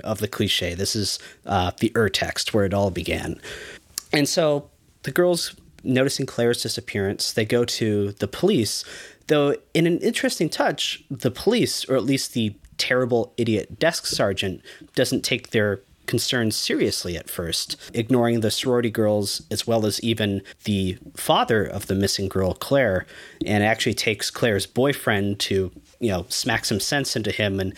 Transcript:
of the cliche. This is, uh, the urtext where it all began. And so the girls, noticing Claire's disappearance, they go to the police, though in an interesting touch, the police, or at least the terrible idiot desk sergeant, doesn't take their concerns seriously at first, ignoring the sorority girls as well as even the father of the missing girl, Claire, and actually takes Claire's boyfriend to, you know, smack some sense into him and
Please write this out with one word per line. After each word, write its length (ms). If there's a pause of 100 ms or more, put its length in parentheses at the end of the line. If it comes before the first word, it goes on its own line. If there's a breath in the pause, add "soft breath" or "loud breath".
of 140
the 100
cliche. 440
This 220
is, 240 (260 loud breath)
uh, 320
the 120
urtext 640
where 100
it 100
all 180
began. 500 (720 loud breath)
And 160
so 400 (340)
the 80
girls, 420 (300)
noticing 420
Claire's 380
disappearance, 680
they 140
go 180
to 500
the 140
police, 560 (440 loud breath)
though 280 (180)
in 140
an 120
interesting 500
touch, 600
the 220
police, 560
or 80
at 80
least 300
the 200 (240)
terrible 600
idiot 420
desk 260
sergeant, 560 (340 loud breath)
doesn't 280
take 280
their 280 (260)
concerns 520
seriously 580
at 140
first, 480 (160 loud breath)
ignoring 480
the 100
sorority 380
girls 600
as 160
well 200
as 160
even 400 (240 loud breath)
the 320 (180)
father 480
of 240
the 80
missing 320
girl, 260
Claire, 520 (400 loud breath)
and 180
actually 300
takes 360
Claire's 360
boyfriend 760
to, 320 (280)
you 100
know, 180
smack 380
some 160
sense 340
into 160
him 300
and 160